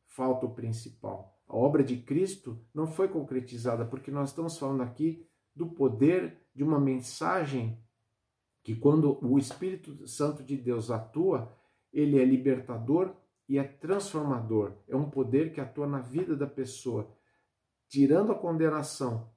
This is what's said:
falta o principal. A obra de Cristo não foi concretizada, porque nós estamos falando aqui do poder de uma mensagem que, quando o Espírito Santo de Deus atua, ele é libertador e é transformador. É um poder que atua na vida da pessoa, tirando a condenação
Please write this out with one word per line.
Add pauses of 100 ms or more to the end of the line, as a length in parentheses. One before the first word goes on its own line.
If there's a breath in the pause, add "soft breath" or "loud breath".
falta
o
principal. (100)
A
obra
de
Cristo (140)
não
foi
concretizada,
porque
nós
estamos
falando
aqui (280 loud breath)
do
poder (180)
de
uma
mensagem (840)
que,
quando
o
Espírito
Santo
de
Deus
atua, (400 soft breath)
ele
é
libertador (320)
e
é
transformador. (140)
É
um
poder
que
atua
na
vida
da
pessoa, (720 soft breath)
tirando
a
condenação